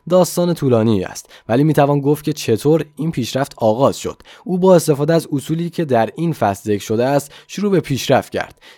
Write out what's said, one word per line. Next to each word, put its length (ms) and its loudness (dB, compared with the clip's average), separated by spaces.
داستان 460 2
طولانی 500 2
است، 260 -16
ولی 160 2
می‌توان 360 2
گفت 240 0
که 80 -4
چطور 520 0
این 140 -4
پیشرفت 460 -4
آغاز 400 2
شد. 260 -10
او 140 -4
با 160 6
استفاده 400 2
از 180 0
اصولی 380 -4
که 140 -6
در 300 2
این 180 -4
فصل 400 -2
ذکر 120 -4
شده 200 -2
است، 280 -4
شروع 240 -4
به 100 2
پیشرفت 520 -2
کرد. 280 -8